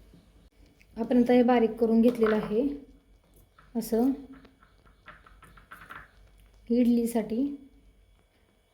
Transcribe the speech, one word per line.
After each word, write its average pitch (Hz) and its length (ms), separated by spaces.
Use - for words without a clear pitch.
आपण 233 260
आता 240 100
हे 247 100
बारीक 240 280
करून 226 320
घेतलेलं 220 340
आहे 214 320
असं 226 340
इडलीसाठी. 233 880